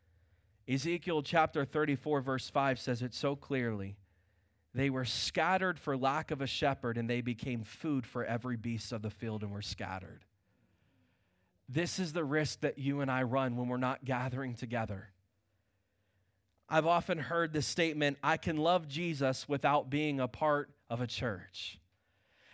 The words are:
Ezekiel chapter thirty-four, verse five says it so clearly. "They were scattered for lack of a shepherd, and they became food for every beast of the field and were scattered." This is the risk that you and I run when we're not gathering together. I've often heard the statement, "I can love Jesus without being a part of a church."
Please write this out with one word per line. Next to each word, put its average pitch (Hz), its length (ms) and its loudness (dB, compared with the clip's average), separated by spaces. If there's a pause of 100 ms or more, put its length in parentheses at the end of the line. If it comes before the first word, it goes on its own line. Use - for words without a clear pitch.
(680)
Ezekiel 156 560 0
chapter 160 420 4
thirty-four, 151 560 2
verse 131 300 -2
five 139 280 4
says 120 220 -2
it 123 140 -6
so 143 200 0
clearly. 110 640 -4 (800)
"They 135 160 2
were 131 120 -2
scattered 180 760 0
for - 180 0
lack 135 320 0
of 139 120 -2
a 135 60 -2
shepherd, 131 480 0
and 117 140 -2
they 120 120 0
became 120 420 -4
food 139 420 -2
for 120 180 -6
every 120 320 -2
beast 113 360 -4
of 110 100 -4
the 110 80 -2
field 107 320 -6
and 104 100 -6
were 101 120 -6
scattered." 92 640 -8 (1400)
This 151 300 -2
is 170 160 -2
the 165 100 0
risk 147 360 0
that 147 180 0
you 139 240 0
and 135 80 0
I 131 140 2
run 127 320 2
when 123 140 -2
we're 123 80 0
not 131 280 -2
gathering 127 480 -2
together. 110 580 -4 (1600)
I've 156 160 4
often 170 320 2
heard 165 340 0
the 151 120 0
statement, 151 580 0
"I 160 160 4
can 160 200 0
love 165 300 4
Jesus 139 600 -2
without 139 400 2
being 147 300 0
a 127 80 2
part 147 440 0 (160)
of 120 140 -2
a 120 60 -2
church." - 720 -6 (760)